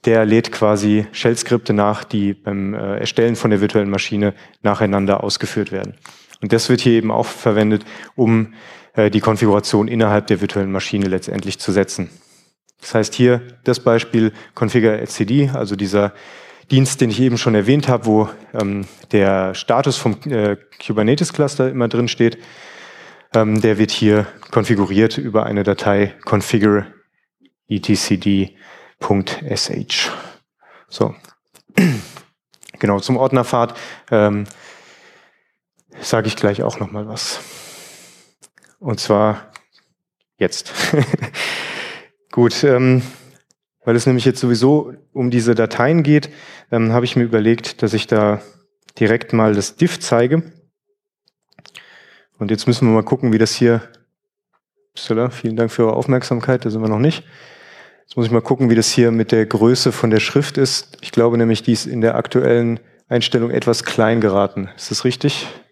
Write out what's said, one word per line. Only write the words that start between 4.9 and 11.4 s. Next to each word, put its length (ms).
ausgeführt 480
werden. 220
Und 100
das 160
wird 120
hier 120
eben 180
auch 160
verwendet, 580
um, 400
äh, 160
die 100
Konfiguration 680
innerhalb 380
der 140
virtuellen 300
Maschine 360
letztendlich 520